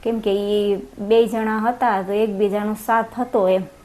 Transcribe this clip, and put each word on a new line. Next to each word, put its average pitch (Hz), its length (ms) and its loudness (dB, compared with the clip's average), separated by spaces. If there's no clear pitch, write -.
કેમ 226 160 -2
કે 214 120 -2
ઈ 202 440 0
બે 226 260 4
જણા 220 340 -2
હતા 226 420 0
તો 185 100 -6
એકબીજાનો 208 640 0
સાથ 226 340 -2
હતો 240 280 0
એમ. 185 160 2